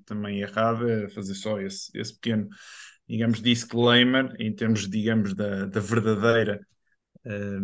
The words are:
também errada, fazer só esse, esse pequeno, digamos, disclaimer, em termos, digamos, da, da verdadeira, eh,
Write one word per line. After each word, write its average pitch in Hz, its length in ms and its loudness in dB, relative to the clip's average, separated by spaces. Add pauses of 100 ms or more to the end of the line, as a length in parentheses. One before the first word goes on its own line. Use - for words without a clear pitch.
também 104 340 -4
errada, 110 720 0
fazer 98 220 -8
só 107 240 -4
esse, 98 340 -8
esse 110 200 -8
pequeno, 107 340 -2 (600)
digamos, 113 340 0
disclaimer, 123 1000 4
em 110 140 -2
termos, 107 360 0
digamos, 107 440 0
da, 101 320 -4
da 98 140 -2
verdadeira, 107 840 2 (640)
eh, 101 380 -6